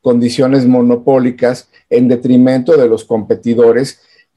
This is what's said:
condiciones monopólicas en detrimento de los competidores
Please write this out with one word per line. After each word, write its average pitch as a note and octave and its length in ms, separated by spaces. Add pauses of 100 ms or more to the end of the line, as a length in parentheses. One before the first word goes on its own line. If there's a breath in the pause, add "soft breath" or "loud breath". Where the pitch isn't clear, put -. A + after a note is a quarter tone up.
condiciones B2+ 640
monopólicas B2 1000 (200 soft breath)
en B2 200
detrimento B2+ 680
de B2+ 120
los - 160
competidores A#2 960 (360 soft breath)